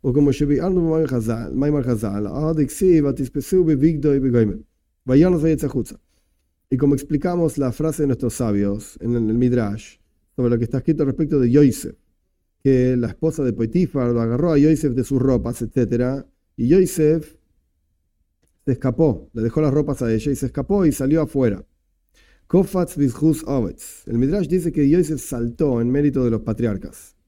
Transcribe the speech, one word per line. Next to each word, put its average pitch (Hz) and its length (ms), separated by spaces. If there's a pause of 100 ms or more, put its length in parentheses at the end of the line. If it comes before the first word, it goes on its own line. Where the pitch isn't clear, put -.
O 127 120
como 143 180
Shebi 143 280
Arnu 180 220
Maimar 160 320
Hazal, 110 420
Maimar 139 340
Hazal, 104 380
"Ad 156 320
iksiv 160 480
atispesu 139 560
bevigdoi 147 560
begoimer. 120 400 (460)
Vayanos 156 360
vayetz 156 220
achutza." 131 360 (760)
Y 131 40
como 143 180
explicamos 160 640
la 127 120
frase 156 300
de 147 60
nuestros 123 260
sabios 101 680
en 117 120
el, 117 180
el 113 80
Midrash, 120 600 (380)
sobre 123 140
lo 117 80
que 117 60
está 123 160
escrito 156 260
respecto 139 340
de 123 120
Yosef, 139 420 (720)
que 127 340
la 117 120
esposa 156 340
de 120 100
Potifar 120 580
lo 120 80
agarró 123 320
a 151 60
Yosef 147 380
de 127 80
sus 131 180
ropas, 120 400
etcétera, 123 680 (300)
y 120 120
Yosef 160 680 (1300)
se 139 60
escapó, 123 640
le 113 100
dejó 117 180
las 147 100
ropas 143 300
a 117 100
ella 113 200
y 131 40
se 131 120
escapó 190 400
y 143 40
salió 143 300
afuera. 127 420 (840)
Kofatz 180 500
bizhus 147 480
ovetz. - 640
El 117 100
Midrash 151 300
dice 175 240
que 143 180
Yosef 156 320
saltó 120 580
en 120 120
mérito 139 320
de 120 80
los 110 100
patriarcas. 107 720 (120)